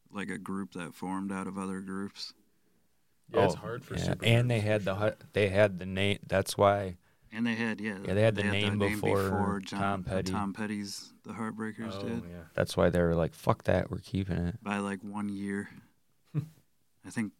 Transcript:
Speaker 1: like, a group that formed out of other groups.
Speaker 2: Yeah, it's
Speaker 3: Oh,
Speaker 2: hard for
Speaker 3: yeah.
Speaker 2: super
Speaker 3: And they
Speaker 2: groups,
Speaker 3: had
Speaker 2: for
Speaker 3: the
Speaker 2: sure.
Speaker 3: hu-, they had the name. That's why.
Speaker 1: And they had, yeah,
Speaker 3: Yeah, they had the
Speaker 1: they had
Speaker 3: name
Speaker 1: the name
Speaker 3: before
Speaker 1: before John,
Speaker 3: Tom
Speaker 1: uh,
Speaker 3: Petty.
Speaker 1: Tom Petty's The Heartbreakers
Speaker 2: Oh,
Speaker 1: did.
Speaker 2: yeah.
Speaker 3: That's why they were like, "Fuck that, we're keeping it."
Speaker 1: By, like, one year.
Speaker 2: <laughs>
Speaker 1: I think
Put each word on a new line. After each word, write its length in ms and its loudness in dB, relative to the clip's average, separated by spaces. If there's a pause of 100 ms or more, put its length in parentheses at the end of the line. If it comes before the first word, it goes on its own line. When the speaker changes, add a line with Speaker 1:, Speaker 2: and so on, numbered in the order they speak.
(120)
Speaker 1:
like, 180 -6
a 80 -6
group 360 -6
that 200 -8
formed 380 -6
out 160 -4
of 100 -8
other 240 -6
groups. 520 -10 (960)
Speaker 2:
Yeah, 160 4
it's 100 10
Speaker 3:
Oh, 20 -8
Speaker 2:
hard 260 -8
for 120 -10
Speaker 3:
yeah. 80 -2
Speaker 2:
super 220 0
Speaker 3:
And 260 6
they 80 4
Speaker 2:
groups, 80 0
Speaker 3:
had 140 4
Speaker 2:
for 40 -6
Speaker 3:
the 140 0
Speaker 2:
sure. 100 4
Speaker 3:
hu-, 60 0 (180)
they 160 4
had 300 4
the 80 -8
name. 400 0
That's 300 0
why. 400 4 (340)
Speaker 1:
And 160 -2
they 80 0
had, 240 -2
yeah, 240 -4
Speaker 3:
Yeah, 100 -2
they 100 4
had 120 6
the 60 0
Speaker 1:
they 80 2
had 20 2
Speaker 3:
name 280 2
Speaker 1:
the 100 2
name 120 -2
Speaker 3:
before 220 2
Speaker 1:
before 380 0
John, 180 -8
Speaker 3:
Tom 220 0
Speaker 1:
uh, 20 -12 (120)
Speaker 3:
Petty. 160 -2
Speaker 1:
Tom 220 -2
Petty's 600 -8 (100)
The 80 -14
Heartbreakers 640 -8
Speaker 2:
Oh, 120 -8
Speaker 1:
did. 220 -6
Speaker 2:
yeah. 140 -14 (100)
Speaker 3:
That's 220 0
why 140 6
they 120 2
were 140 2
like, 180 0
"Fuck 300 0
that, 260 0
we're 100 -8
keeping 380 -4
it." 240 -4
Speaker 1:
By, 180 -4
like, 220 -6
one 280 -8
year. 400 -6 (320)
Speaker 2:
<laughs> 340 -20
Speaker 1:
I 720 -10
think 300 -4